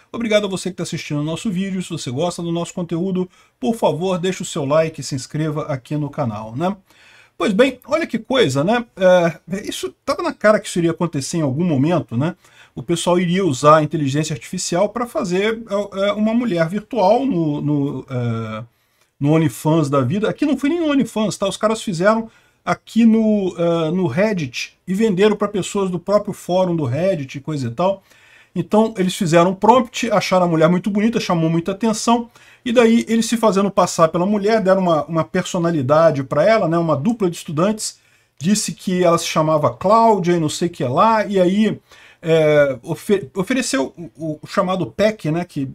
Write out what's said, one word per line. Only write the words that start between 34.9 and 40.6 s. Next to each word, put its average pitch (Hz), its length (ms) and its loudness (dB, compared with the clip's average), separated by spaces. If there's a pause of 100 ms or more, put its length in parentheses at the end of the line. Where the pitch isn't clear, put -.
uma 185 200 -2
personalidade 160 1000 2
pra 147 200 0
ela, 208 220 4
né, 160 100 0
uma 165 200 0
dupla 190 340 0
de 165 60 -10
estudantes, 185 640 -4 (380)
disse 196 340 -2
que 180 320 -2
ela 170 140 4
se - 80 -4
chamava 156 460 2
Cláudia 202 600 4
e 175 80 2
não 151 80 0
sei 170 180 -4